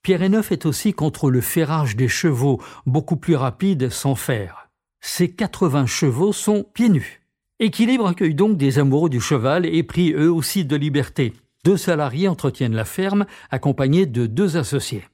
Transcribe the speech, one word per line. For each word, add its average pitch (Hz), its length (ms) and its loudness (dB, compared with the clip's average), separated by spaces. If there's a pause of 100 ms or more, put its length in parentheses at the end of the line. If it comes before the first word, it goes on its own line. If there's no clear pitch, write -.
Pierre 185 200 2
Henoff 202 260 2
est - 160 -2
aussi 175 280 0
contre 151 360 0
le 127 100 2
ferrage 151 540 -2
des 123 140 0
chevaux, 135 520 0 (260)
beaucoup 151 280 0
plus 156 220 0
rapide 131 520 -2
sans 135 280 -2
fer. 104 520 -6 (320)
Ces - 300 -2
quatre-vingts 151 560 0
chevaux 151 460 0
sont 208 420 0
pieds 240 140 2
nus. 156 340 0 (380)
Équilibre 226 480 2
accueille 175 260 0
donc 202 220 2
des 135 240 2
amoureux 147 300 2
du 123 100 0
cheval 139 440 0
et 165 200 0
pris 165 280 0
eux 156 200 2
aussi 170 320 -2
de 143 100 -2
liberté. 143 600 -2 (300)
Deux 190 120 4
salariés 151 500 -2
entretiennent 135 480 -2
la 110 100 -2
ferme, 196 420 -2 (260)
accompagnés 139 540 2
de 120 200 -2
deux 156 300 -2
associés. 131 580 -4